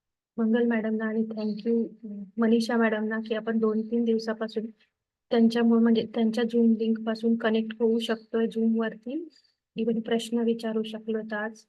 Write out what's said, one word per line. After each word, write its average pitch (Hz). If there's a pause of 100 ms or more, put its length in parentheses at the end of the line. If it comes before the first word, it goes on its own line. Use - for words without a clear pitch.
(380)
मंगल 233
मॅडमला 220
आणि 220
thank 214
you, 233 (160)
अं, 202 (140)
मनीषा 226
मॅडमला 220
की 220
आपण 220
दोन 220
तीन 233
दिवसापासून 220 (680)
त्यांच्यामुळे 233
म्हणजे 233 (100)
त्यांच्या 233
Zoom 226
लिंक 220
पासून 226
कनेक्ट 220
होऊ 226
शकतोय 226
Zoom 226
वरती. 233 (480)
Even 226
प्रश्न 233
विचारू 226
शकलो 220
तर 214
आज. 214